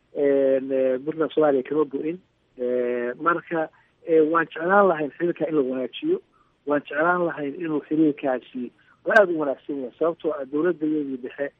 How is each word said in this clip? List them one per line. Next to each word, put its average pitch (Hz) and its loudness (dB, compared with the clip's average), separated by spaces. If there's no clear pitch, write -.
En, 135 2
eh, 131 0
Puntland 156 -4
Soomaaliya 143 2
kama 151 0
go'in. 151 -6
Eh, 123 -2
marka, 165 -2
eh, 160 6
waan 165 2
jeclaan 185 4
lahayn 156 0
xiriirka 165 -2
in 156 -2
la 143 4
wanaajiyo. 131 -2
Waan 143 0
jeclaan 170 0
lahayn 143 -6
inuu 156 -4
xiriirkaasi 139 -2
waa - 2
aad 196 6
u 165 -2
wanaagsan 143 -4
yahay. 127 -10
Sababtoo 160 -2
ah 135 -8
dowladda 156 -2
iyadii 143 -2
dhexe 127 -8